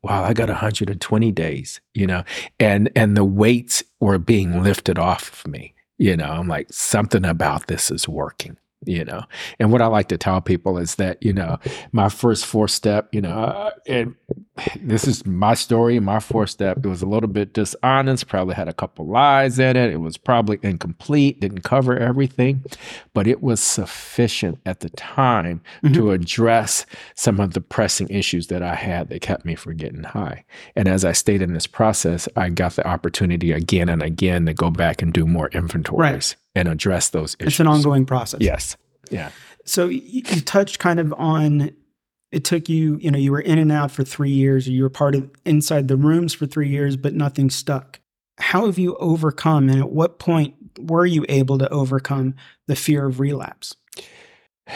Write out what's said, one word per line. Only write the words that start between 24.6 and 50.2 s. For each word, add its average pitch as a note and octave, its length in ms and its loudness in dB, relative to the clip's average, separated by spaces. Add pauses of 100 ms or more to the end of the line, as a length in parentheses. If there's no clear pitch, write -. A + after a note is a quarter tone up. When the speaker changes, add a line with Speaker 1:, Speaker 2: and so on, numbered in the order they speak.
Speaker 1:
at F#2 160 -6
the E2 100 -8
time F2 720 0 (220)
Speaker 2:
Mm-hmm. D3 120 6
Speaker 1:
to A2+ 180 4
address A2 720 2 (300)
some G#2 240 2
of G2 140 0
the F#2+ 60 -2
pressing - 500 -2
issues F#2 360 -2
that F2+ 160 -4
I F2 140 -4
had F2 320 -4
that - 140 -10
kept - 220 -4
me E2 120 -4
from D#2+ 200 -12
getting D#2 280 -10
high. F2 400 -8 (320)
And G2+ 120 2
as F#2+ 160 2
I E2+ 80 2
stayed G2+ 300 2
in F2 100 -2
this E2 140 -4
process, F#2+ 720 0
I F#2 140 0
got F2 260 -2
the - 100 -2
opportunity F2 640 0
again E2+ 380 2
and E2 140 0
again E2+ 440 0
to D#2+ 80 0
go E2+ 160 2
back E2 320 0
and E2 100 0
do E2 140 2
more D#2+ 220 0
inventories D3+ 520 -4
Speaker 2:
Right. C3+ 360 0 (180)
Speaker 1:
and F2 140 0
address E2 420 0
those D#2 300 -4
issues. C#3 140 -2
Speaker 2:
It's - 60 -2
an E3 60 6
ongoing D3 400 4
process. B2+ 340 -4
Speaker 1:
Yes. - 360 -2 (340)
Yeah. - 200 -8 (340)
Speaker 2:
So F3+ 240 0
y-, A3 160 -4
you B3 180 -6 (200)
touched - 360 0
kind E3+ 220 2
of D#3 180 0
on, D3+ 520 2 (640)
it C#3+ 120 -2
took E3 240 -2
you, D#3+ 320 2
you D#3+ 100 -2
know, C#3 80 2
you C#3 120 2
were C#3 100 0
in D#3 180 2
and D#3 120 4
out D3 220 0
for C#3+ 100 -4
three C#3 280 -2
years, C3+ 360 2
or B2+ 60 -4
you B2+ 100 2
were C3 80 2
part C#3+ 240 0
of C3+ 160 -2 (140)
inside D3+ 440 2
the C3+ 80 4
rooms D#3+ 380 4
for D3+ 120 -6
three C#3+ 220 -2
years, C#3 280 0
but D3 180 -4
nothing C#3+ 360 0
stuck. - 500 -6 (380)
How G3+ 280 0
have F#3 120 0
you F3+ 180 0
overcome, D#3+ 720 2
and C3+ 100 4
at C3+ 120 0
what E3 280 0
point D#3+ 360 0 (260)